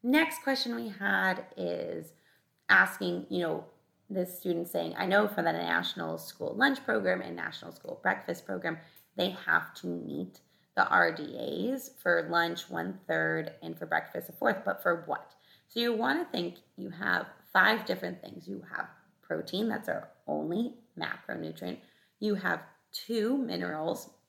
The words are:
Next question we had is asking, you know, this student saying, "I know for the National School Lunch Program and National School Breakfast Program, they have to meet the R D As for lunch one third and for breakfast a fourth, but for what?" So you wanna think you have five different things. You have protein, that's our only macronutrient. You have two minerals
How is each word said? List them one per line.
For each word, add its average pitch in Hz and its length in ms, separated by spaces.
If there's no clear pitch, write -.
Next 302 400
question 254 340
we 233 120
had 196 580
is 170 560
asking, 185 600
you 180 140
know, 156 220
this 185 300
student 175 300
saying, 165 280
"I 180 80
know 202 220
for 202 140
the 165 100
National 170 680
School - 380
Lunch 269 300
Program 190 360
and 175 140
National 170 380
School - 280
Breakfast 190 440
Program, 170 340
they 196 160
have - 440
to - 120
meet 85 520
the 95 120
R - 240
D 160 600
As 269 180
for 170 400
lunch 170 400
one 180 360
third 160 560
and 165 160
for 170 80
breakfast - 440
a - 20
fourth, - 320
but - 180
for 170 240
what?" - 300
So 233 100
you 233 140
wanna 269 320
think 175 340
you - 140
have 165 360
five 202 340
different 185 360
things. - 260
You 196 140
have - 140
protein, 175 480
that's - 200
our - 220
only 165 500
macronutrient. - 800
You 208 160
have 180 260
two 233 460
minerals 180 720